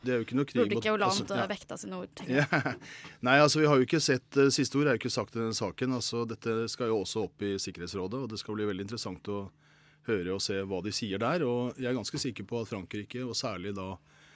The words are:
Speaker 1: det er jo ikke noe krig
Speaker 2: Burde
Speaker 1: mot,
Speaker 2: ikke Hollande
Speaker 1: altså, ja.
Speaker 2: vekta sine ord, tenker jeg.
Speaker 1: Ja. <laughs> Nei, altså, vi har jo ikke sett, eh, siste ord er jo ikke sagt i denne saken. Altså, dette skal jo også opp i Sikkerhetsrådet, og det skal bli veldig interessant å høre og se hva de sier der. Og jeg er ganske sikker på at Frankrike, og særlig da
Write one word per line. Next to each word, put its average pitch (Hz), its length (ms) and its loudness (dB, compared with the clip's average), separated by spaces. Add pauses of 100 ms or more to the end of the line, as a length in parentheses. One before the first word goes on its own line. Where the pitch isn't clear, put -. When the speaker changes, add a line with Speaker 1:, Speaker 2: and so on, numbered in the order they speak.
Speaker 1:
det 127 80 0
er 123 60 4
jo 113 80 -2
ikke 123 100 -2
noe 139 80 4
krig 123 160 0
Speaker 2:
Burde 104 140 4
Speaker 1:
mot, 117 100 0
Speaker 2:
ikke 214 80 4
Hollande 196 320 2
Speaker 1:
altså, 202 160 -2
ja. - 60 0
Speaker 2:
vekta 190 320 -8
sine 190 180 -8
ord, 180 180 -8
tenker 127 220 -4
jeg. 143 160 4
Speaker 1:
Ja. 139 220 2 (240)
<laughs> - 240 -20
Nei, 131 180 6
altså, 151 200 6
vi 151 60 6
har 143 140 8
jo 127 80 4
ikke 160 160 4
sett, 131 320 2
eh, 139 160 8
siste 135 240 2
ord 147 160 4
er 113 60 2
jo - 80 -8
ikke 113 100 -2
sagt 107 200 -2
i 113 40 -2
denne 113 160 -2
saken. 127 400 -2
Altså, 117 320 -2
dette 113 400 -2
skal 117 240 -2
jo 107 80 2
også 101 240 -2
opp - 240 -8
i 98 80 0
Sikkerhetsrådet, 95 640 -6
og 127 80 -6
det 107 100 -8
skal - 220 -8
bli 104 80 0
veldig 98 160 -2
interessant 101 480 -8
å 101 160 -6 (600)
høre 92 240 0
og 98 80 -2
se 101 140 -2 (100)
hva 95 180 -4
de 104 80 -4
sier 98 300 -2
der. 151 240 0
Og 123 320 -2
jeg 127 100 -8
er 127 80 0
ganske 127 240 -4
sikker 110 300 -6
på 117 140 -4
at 104 80 -10
Frankrike, 104 520 -8
og 120 140 -6
særlig 101 400 -4
da 95 220 -8 (380)